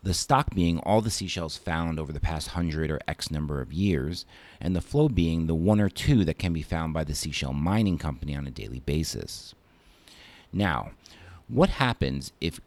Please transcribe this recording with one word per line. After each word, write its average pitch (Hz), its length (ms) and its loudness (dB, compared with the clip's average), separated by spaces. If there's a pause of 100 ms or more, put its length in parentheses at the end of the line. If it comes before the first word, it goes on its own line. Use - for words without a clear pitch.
The 95 100 0
stock - 400 2
being 85 260 4
all 110 220 4
the 110 80 -2
seashells 85 480 -6
found 82 420 -2
over 76 140 -6
the 71 60 -6
past 80 300 -2
hundred 80 420 -2
or 76 160 -2
X - 240 -6
number 73 280 -2
of 64 140 -6
years, 85 520 0 (360)
and 90 140 0
the 85 60 0
flow 147 280 2
being 82 380 2
the 82 80 2
one 101 240 4
or 101 100 4
two 113 360 4
that 80 120 -2
can 87 160 -2
be 80 80 -2
found 80 320 -4
by 78 120 0
the 73 100 -4
seashell 71 380 -4
mining 90 440 2
company 71 380 -4
on 71 100 -6
a 67 60 -10
daily 60 300 -10
basis. - 760 -4 (1000)
Now, 87 380 0 (560)
what 151 220 4
happens 69 680 -2
if - 280 -4